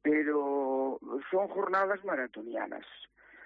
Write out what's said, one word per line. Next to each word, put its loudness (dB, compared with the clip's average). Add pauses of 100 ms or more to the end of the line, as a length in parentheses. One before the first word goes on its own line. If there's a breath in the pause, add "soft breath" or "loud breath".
pero 2 (320)
son 2
jornadas 0
maratonianas, -4 (600 loud breath)